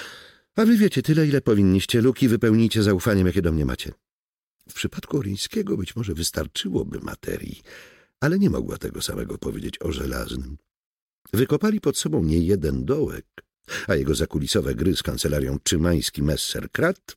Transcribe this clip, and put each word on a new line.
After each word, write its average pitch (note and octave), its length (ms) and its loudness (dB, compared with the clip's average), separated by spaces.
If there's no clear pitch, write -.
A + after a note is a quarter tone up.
A A3 80 4
wy A3+ 120 8
wiecie G3 260 4
tyle, D#3 240 4
ile C#3 140 2
powinniście. G2+ 600 4
Luki B2+ 280 4
wypełnijcie A2 540 4
zaufaniem, G2 440 4
jakie F2+ 160 2
do E2+ 100 2
mnie D2+ 140 0
macie." B1+ 260 -6
W - 60 -20
przypadku - 440 -6
Oryńskiego B2 580 -4
być F#2 200 -8
może G2+ 180 -4
wystarczyłoby - 840 -4
materii, - 600 -10
ale D#3+ 180 0
nie G3 120 4
mogła - 280 -4
tego - 240 -8
samego - 360 -8
powiedzieć - 440 -8
o E2 100 -4
Żelaznym. B1+ 640 -8
Wykopali D3 480 2
pod - 180 0
sobą D3+ 260 0
niejeden D#2 600 2
dołek, C3+ 420 -4
a G2+ 60 2
jego C#2+ 200 0
zakulisowe C#2+ 600 -2
gry D2+ 220 0
z - 60 -4
kancelarią C#2+ 560 -2
Czymański-Messerkrat D#2+ 1600 -2